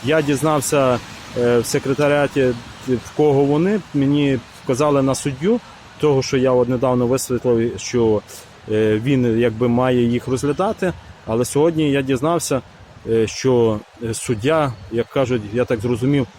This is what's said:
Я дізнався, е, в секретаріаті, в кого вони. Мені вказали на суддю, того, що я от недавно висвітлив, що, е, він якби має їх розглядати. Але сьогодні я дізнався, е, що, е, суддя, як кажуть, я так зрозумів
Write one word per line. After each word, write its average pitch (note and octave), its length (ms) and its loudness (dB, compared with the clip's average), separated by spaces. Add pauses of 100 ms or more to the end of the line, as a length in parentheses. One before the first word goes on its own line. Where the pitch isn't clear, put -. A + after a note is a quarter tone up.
Я D3+ 180 2
дізнався, C#3 760 0 (380)
е, A#2+ 220 2
в A#2 60 -2
секретаріаті, C#3 880 0 (340)
в B2 300 -4
кого C#3+ 260 4
вони. E3 360 0 (140)
Мені C#3 460 0 (240)
вказали C#3 380 2
на C3+ 140 0
суддю, D3 440 -2 (400)
того, C#3+ 220 2
що C3+ 160 -2
я C3 140 2
от B2 180 2
недавно B2+ 380 2
висвітлив, A#2+ 720 0
що, A2 440 0 (500)
е, G#2+ 320 2
він B2 360 2
якби A#2 280 0
має B2 360 2
їх A#2+ 240 0
розглядати. D#3 680 -2 (340)
Але A#2 180 0
сьогодні D#3 460 0
я C#3 100 0
дізнався, C3+ 600 -2 (480)
е, A2+ 180 2
що, A#2 520 0 (240)
е, A2+ 100 -4
суддя, C3 600 -2 (180)
як A2+ 160 -2
кажуть, B2+ 340 -2 (120)
я A#2+ 120 0
так A#2+ 140 -2
зрозумів B2 480 0 (120)